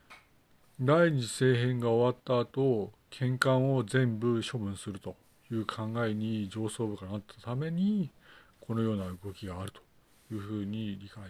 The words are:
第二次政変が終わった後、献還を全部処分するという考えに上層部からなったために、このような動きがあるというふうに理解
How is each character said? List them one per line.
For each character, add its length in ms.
第 320
二 100
次 60
政 400
変 120
が 100
終 160
わ 60
っ 120
た 160
後、 520
献 280
還 380
を 80
全 360
部 240
処 140
分 180
す 160
る 80
と 160
い 40
う 100
考 240
え 80
に 360
上 200
層 180
部 100
か 80
ら 80
な 60
っ 20
た 200
た 140
め 160
に、 400
こ 160
の 60
よ 120
う 20
な 100
動 280
き 140
が 140
あ 40
る 60
と 100
い 40
う 20
ふ 160
う 100
に 320
理 120
解 200